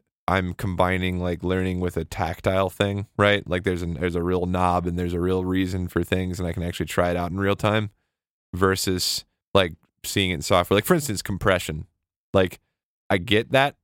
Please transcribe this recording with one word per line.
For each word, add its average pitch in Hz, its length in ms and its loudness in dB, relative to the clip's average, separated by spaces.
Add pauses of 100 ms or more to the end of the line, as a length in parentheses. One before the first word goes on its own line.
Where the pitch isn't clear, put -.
(280)
I'm 90 260 0
combining, 90 680 0
like, 90 240 -4
learning 92 380 -2
with 87 160 -4
a 82 80 -4
tactile 92 640 -2
thing, 101 380 -2 (100)
right? 101 300 4
Like, 90 160 -2
there's 90 180 0
an, 85 140 -4
there's 87 200 -2
a 87 80 0
real 90 220 0
knob 90 420 2
and 87 100 -4
there's 87 160 -2
a 87 60 -2
real 92 240 0
reason 92 460 0
for 87 140 0
things, 92 360 -2
and 90 80 -4
I 85 60 -4
can 85 100 -4
actually 87 220 -4
try 87 260 0
it 87 60 -2
out 87 140 -4
in 92 60 -6
real 98 180 2
time 107 340 0 (640)
versus, 95 720 0 (280)
like, 90 200 4 (320)
seeing 98 260 0
it 87 40 0
in 73 60 -6
software. 92 360 4
Like, 107 80 2
for - 80 4
instance, 139 280 -2
compression. 87 640 -2 (480)
Like, 95 260 2 (500)
I 101 80 0
get 98 340 0
that 135 320 2